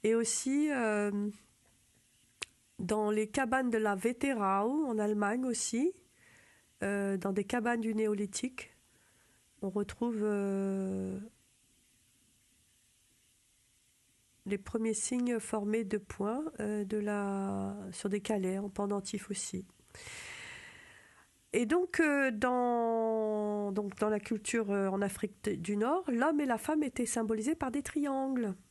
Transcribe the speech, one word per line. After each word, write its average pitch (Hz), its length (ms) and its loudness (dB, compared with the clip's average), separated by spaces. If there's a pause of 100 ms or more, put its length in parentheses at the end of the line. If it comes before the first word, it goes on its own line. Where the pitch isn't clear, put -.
Et 220 100 6
aussi, 262 580 2
euh, 208 580 2 (1500)
dans 214 320 0
les 214 180 2
cabanes 254 440 2
de 220 80 2
la 208 160 4
Wetterau, 233 880 2
en 226 140 0
Allemagne 214 460 2
aussi, 254 480 0 (920)
euh, 196 340 0
dans 196 140 -2
des 202 120 0
cabanes 233 380 0
du 220 140 0
néolithique, 214 800 -2 (880)
on 196 60 -2
retrouve, 208 520 -2
euh, 196 1000 -2 (3250)
les 196 100 0
premiers 220 380 0
signes 247 440 0
formés 214 440 0
de 202 160 -2
points, 214 440 -4 (160)
euh, 208 240 -2
de 202 140 -2
la, 196 800 -2 (140)
sur 196 180 -6
des 196 120 0
calais, 190 360 0
en 202 120 -4
pendentif 202 600 -4
aussi. 190 360 -6 (1900)
Et 220 140 4
donc, 359 320 2
euh, 285 320 4
dans, 220 1400 2
donc 202 280 -2
dans 214 100 2
la 214 100 2
culture, 208 520 -2
euh, 196 160 2
en 196 160 0
Afrique 196 400 -4
t-, 208 140 -2
du 185 200 -2
Nord, 302 320 0
l'homme 285 320 4
et 285 60 2
la 233 100 2
femme 302 240 0
étaient 247 240 0
symbolisés 220 480 0
par 285 160 -2
des 277 140 -2
triangles. 269 720 0 (160)